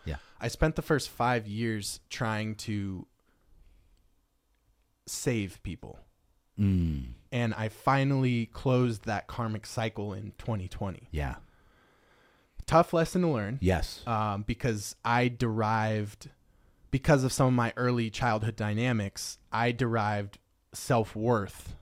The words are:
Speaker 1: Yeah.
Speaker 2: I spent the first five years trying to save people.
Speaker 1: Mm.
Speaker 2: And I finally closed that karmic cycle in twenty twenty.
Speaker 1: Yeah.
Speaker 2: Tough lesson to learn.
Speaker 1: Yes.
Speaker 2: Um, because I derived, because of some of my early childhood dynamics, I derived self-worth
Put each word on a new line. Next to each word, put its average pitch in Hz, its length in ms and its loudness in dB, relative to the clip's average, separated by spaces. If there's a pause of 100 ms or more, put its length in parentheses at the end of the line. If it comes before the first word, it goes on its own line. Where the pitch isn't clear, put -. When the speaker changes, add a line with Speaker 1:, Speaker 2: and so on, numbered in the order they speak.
Speaker 1:
Yeah. 71 120 -6 (240)
Speaker 2:
I 120 80 -4
spent 156 280 0
the 160 60 -2
first - 260 2
five 120 380 0
years 107 540 -4 (100)
trying 110 460 -2
to 98 500 -4 (2000)
save 107 560 -2
people. - 360 -10 (600)
Speaker 1:
Mm. 82 540 2 (200)
Speaker 2:
And 120 220 0
I 110 140 -2
finally 135 800 2
closed 123 580 0
that 104 220 -4
karmic 110 400 -6
cycle 107 460 -4
in 101 260 -10
twenty 98 300 -4
twenty. - 420 -8
Speaker 1:
Yeah. 71 260 -4 (1300)
Speaker 2:
Tough 165 260 6
lesson 170 300 2
to 170 60 2
learn. 117 320 -2
Speaker 1:
Yes. 90 460 2
Speaker 2:
Um, 107 360 -2
because 110 520 -4 (100)
I 120 240 2
derived, 110 1040 -2 (600)
because 135 340 6
of 127 80 2
some 131 160 4
of 127 60 6
my 117 220 2
early 120 340 0
childhood 110 460 0
dynamics, 107 800 -2 (120)
I 120 220 2
derived 107 640 0 (340)
self-worth 110 1080 0